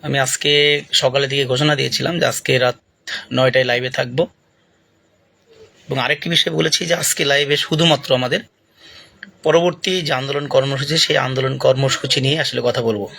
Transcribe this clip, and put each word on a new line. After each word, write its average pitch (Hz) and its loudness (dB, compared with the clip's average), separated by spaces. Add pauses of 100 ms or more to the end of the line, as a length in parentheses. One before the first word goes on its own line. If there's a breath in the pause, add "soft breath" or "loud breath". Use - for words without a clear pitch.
আমি 139 -2
আজকে 147 2 (100)
সকালের 135 2
দিকে 139 0
ঘোষণা 139 2
দিয়েছিলাম 135 -2
যে 135 2
আজকে 127 0
রাত 123 0 (560 loud breath)
নয়টায় 127 2
লাইভে 123 -2
থাকবো 131 -2 (1600)
এবং 135 -2
আরেকটি - -2
বিষয় 170 0
বলেছি 160 0
যে 170 2
আজকে 165 -2
লাইভে 143 2
শুধুমাত্র 156 2
আমাদের 127 -2 (1000 loud breath)
পরবর্তী 175 2
যে 151 -2
আন্দোলন 139 -4
কর্মসূচি, 139 0
সেই 151 2
আন্দোলন 131 0
কর্মসূচি 131 2
নিয়ে 139 0
আসলে 127 -2
কথা 120 0
বলবো। 104 -2